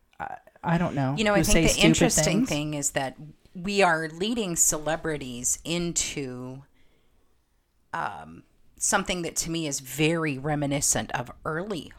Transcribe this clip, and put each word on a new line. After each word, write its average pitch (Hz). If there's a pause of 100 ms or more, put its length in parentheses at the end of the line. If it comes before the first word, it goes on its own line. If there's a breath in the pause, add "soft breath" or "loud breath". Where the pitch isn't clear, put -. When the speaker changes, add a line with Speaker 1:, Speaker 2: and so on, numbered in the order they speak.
(200)
Speaker 1:
I, - (260)
I 170
don't 175
know, 135
Speaker 2:
You 220
know, 208
I -
Speaker 1:
who 160
Speaker 2:
think -
Speaker 1:
say 170
Speaker 2:
the 156
Speaker 1:
stupid 196
Speaker 2:
interesting 160
Speaker 1:
things. -
Speaker 2:
thing 151
is 143
that 131 (380)
we 196
are 160
leading 190
celebrities 147
into, 139 (1300)
um, 85 (340)
something 190
that 160
to -
me 165
is 135
very 151
reminiscent 143
of 123 (140)
early 165